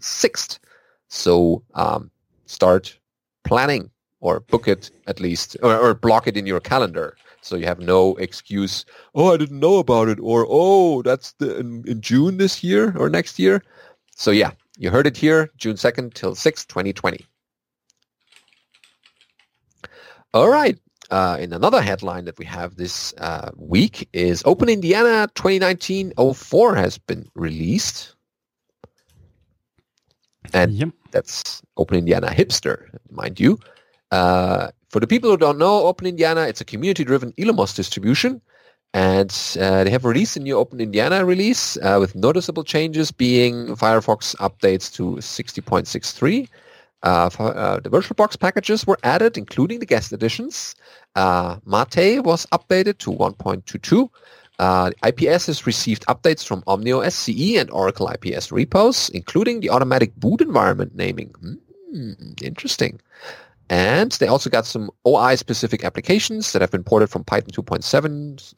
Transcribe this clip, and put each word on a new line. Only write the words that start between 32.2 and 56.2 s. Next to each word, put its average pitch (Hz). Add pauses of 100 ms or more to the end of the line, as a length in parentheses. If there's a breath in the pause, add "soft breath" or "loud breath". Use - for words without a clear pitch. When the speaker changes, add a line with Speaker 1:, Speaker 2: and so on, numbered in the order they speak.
Speaker 1:
Hipster, - (240)
mind -
you. 202 (520 soft breath)
Uh, 92 (200)
for -
the 113
people 233
who 196
don't 147
know, 190
Open 180
Indiana, 165
it's 135
a 131
community-driven 131
Elomos 190
distribution. 117 (520 soft breath)
And, 95 (280)
uh, 95
they 98
have 127
released 135
a -
new 139
Open 123
Indiana 120
release, 190
uh, 95
with 95
noticeable 156
changes 156
being 120
Firefox 110
updates 95
to 90
sixty -
point -
six -
three. 220 (540 soft breath)
Uh, 85
fi-, -
uh, 98
the -
VirtualBox 208
packages 208
were 190
added, 180
including 175
the 240
guest -
editions. 113 (400 soft breath)
Uh, 90
Mate 175
was 165
updated 190
to -
one 92
point 95
two -
two. 240 (480 soft breath)
Uh, 92 (100)
I 107
P 123
S 170
has 151
received 113
updates -